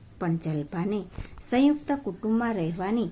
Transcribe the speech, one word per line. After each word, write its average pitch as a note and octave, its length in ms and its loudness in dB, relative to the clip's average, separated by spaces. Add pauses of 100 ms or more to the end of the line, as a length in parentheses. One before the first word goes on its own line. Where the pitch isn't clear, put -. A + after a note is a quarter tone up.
(200)
પણ E3 180 0
જલ્પાને E3 680 -2 (400)
સંયુક્ત C#4+ 480 4 (120)
કુટુંબમાં A3+ 500 0
રહેવાની F#3 580 0